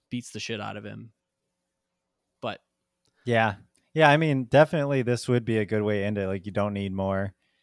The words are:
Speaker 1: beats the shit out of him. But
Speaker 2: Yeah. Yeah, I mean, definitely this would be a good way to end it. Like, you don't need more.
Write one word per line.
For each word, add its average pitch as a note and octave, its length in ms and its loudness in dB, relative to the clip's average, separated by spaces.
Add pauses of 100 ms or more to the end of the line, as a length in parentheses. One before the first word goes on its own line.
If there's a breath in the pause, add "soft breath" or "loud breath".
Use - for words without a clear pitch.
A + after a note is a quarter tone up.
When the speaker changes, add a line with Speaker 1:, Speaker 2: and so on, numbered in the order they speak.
(120)
Speaker 1:
beats B2 200 -10
the A2 100 -12
shit G#2+ 200 -8
out G#2 160 -10
of G#2 80 -14
him. A2 280 -16 (1300)
But G#2+ 200 -8 (640)
Speaker 2:
Yeah. A2+ 300 2 (380)
Yeah, D#3 160 6
I C#3+ 80 6
mean, C#3+ 280 0
definitely C#3+ 560 4
this A#2+ 260 -2
would A#2+ 180 2
be A2+ 120 0
a G#2+ 80 2
good G#2+ 180 -2
way G#2 160 0
to G2 60 -2
end G#2 120 -2
it. G2 100 -2
Like, F#2+ 180 -6
you G#2 60 -8
don't G2+ 220 0
need G2 200 -4
more. G2 400 -2 (300)